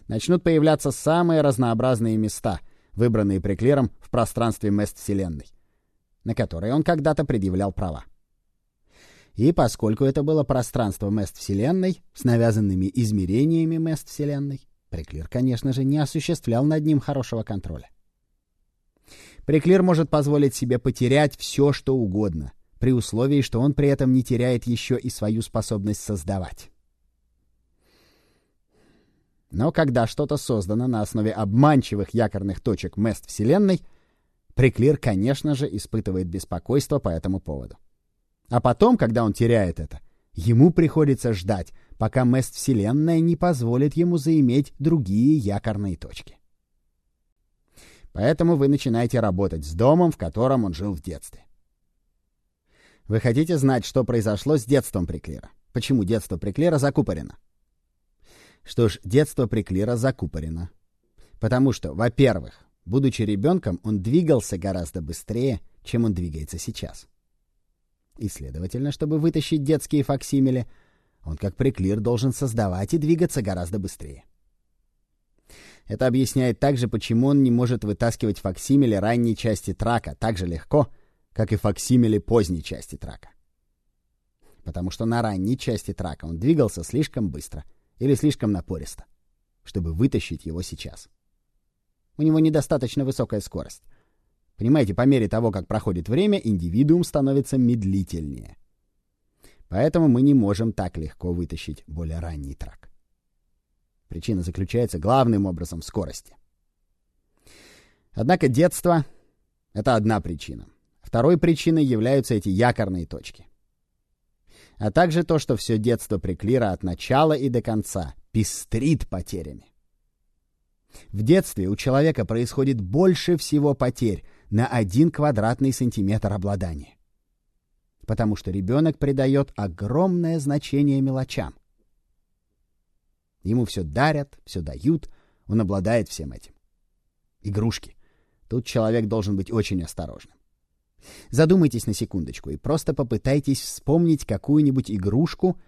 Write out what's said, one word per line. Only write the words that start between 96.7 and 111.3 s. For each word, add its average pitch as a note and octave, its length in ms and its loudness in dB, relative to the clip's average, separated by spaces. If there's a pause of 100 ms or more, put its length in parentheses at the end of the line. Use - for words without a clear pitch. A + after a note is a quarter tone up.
становится C#3 540 0
медлительнее. F#2+ 1000 -2 (1120)
Поэтому D#3 400 2
мы B2 140 4
не C#3+ 120 6
можем G#2+ 380 2
так F2+ 260 -6
легко E2+ 360 -6
вытащить D#2+ 540 -8
более D#2+ 320 -8
ранний D2 340 -10
трак. - 360 -14 (1160)
Причина F2+ 360 -4
заключается G2 560 -2
главным A2 480 2
образом E2+ 340 -8
в - 40 -14
скорости. - 520 -8 (1700)
Однако C#3 360 2
детство — E3 580 2 (680)
это A2 220 0
одна G#2+ 260 2
причина. C#2 460 -12 (340)
Второй C#3+ 380 2